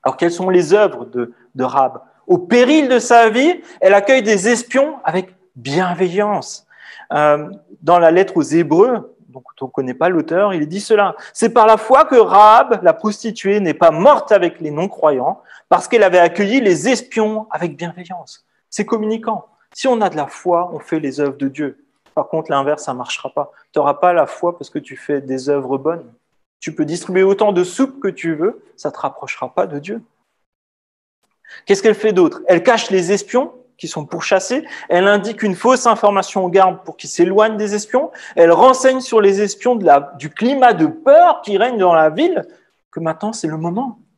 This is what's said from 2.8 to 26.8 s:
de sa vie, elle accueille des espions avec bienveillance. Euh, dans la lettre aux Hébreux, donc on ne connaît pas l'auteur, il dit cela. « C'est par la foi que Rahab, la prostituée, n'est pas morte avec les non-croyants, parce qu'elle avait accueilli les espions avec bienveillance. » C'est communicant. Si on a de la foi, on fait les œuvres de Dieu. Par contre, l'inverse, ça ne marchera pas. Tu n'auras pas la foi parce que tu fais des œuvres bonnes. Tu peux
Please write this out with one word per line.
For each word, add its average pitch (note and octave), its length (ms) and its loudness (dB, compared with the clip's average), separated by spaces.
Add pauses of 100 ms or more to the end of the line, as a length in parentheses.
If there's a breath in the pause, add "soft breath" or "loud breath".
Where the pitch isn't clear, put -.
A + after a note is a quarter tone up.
de B3 120 2
sa A#3 300 4
vie, C#4 320 0 (200 loud breath)
elle F#3+ 120 4
accueille G3+ 300 2
des G3+ 240 0
espions C4+ 560 -2
avec F3+ 320 -6 (220)
bienveillance. F3 1080 -4 (480 loud breath)
Euh, D3+ 360 0 (340)
dans F3 160 4
la E3 120 6
lettre F#3 260 0
aux D#3 40 0
Hébreux, E3+ 760 0 (120)
donc B2+ 160 -20 (180)
on C3+ 40 -10
ne B2+ 40 -14
connaît B2+ 240 -8
pas D#3+ 160 -2
l'auteur, F3 440 -2
il D3+ 140 -6
dit F#3+ 140 -10
cela. « G3+ 340 0 (180 loud breath)
C'est A3+ 180 -2
par A3 160 6
la A3 100 6
foi C#4 280 4
que C#4 100 0
Rahab, G#3+ 680 6
la E3+ 120 4
prostituée, G#3 680 -4
n'est D#3+ 160 -2
pas E3 160 4
morte A3 400 2
avec F3 280 2
les D3+ 120 -8
non-croyants, D3+ 680 -2 (280 soft breath)
parce - 180 0
qu'elle A3+ 160 4
avait F3+ 140 4
accueilli G3 440 2
les F3+ 280 0
espions G#3+ 640 -4
avec D#3 260 -8
bienveillance. » F3 680 -16 (240)
C'est - 160 -6
communicant. A3 600 -6 (280)
Si - 140 -6
on A#3+ 140 0
a F#3+ 80 0
de D#3 80 -8
la C#3+ 100 -6
foi, F3 460 -4
on D3+ 60 -12
fait D#3+ 200 -6
les C#3+ 220 -6
œuvres C3+ 160 -4
de C3+ 100 -6
Dieu. C3+ 380 -10 (280)
Par - 140 -4
contre, D#3+ 240 -6
l'inverse, C#3+ 320 -2
ça D3 80 -10
ne B2 60 -8
marchera B2+ 320 -12
pas. - 220 -8 (200 soft breath)
Tu - 80 -2
n'auras C#3+ 140 0
pas F3 180 0
la E3 140 2
foi F3 320 -6
parce E3 120 -16
que - 80 -12
tu C#3+ 200 -14
fais C#3+ 240 -6
des C3 260 -8
œuvres C#3 300 -2
bonnes. D#3+ 340 -6 (480)
Tu D#3+ 160 -12
peux D#3 80 -4